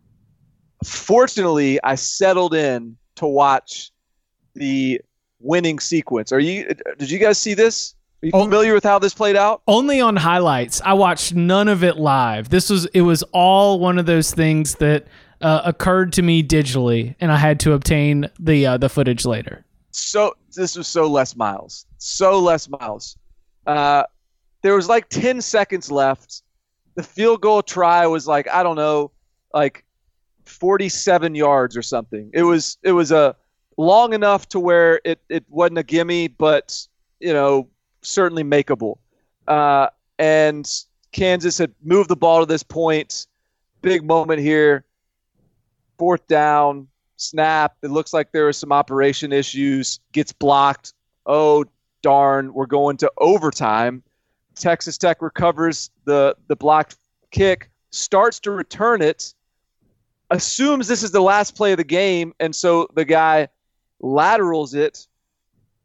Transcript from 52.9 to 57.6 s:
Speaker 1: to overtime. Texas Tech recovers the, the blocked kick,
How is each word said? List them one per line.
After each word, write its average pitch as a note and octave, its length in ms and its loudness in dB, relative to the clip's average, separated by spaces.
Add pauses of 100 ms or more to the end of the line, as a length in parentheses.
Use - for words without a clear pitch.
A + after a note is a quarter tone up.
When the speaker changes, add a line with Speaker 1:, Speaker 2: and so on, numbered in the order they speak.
Speaker 1:
to D3+ 200 -2
overtime. B2+ 840 0 (520)
Texas E3+ 440 -4
Tech E3+ 240 0
recovers E3 680 -4 (140)
the, C#3 320 2 (120)
the D3 80 -4
blocked D3+ 400 0 (340)
kick, F#3+ 400 -2 (200)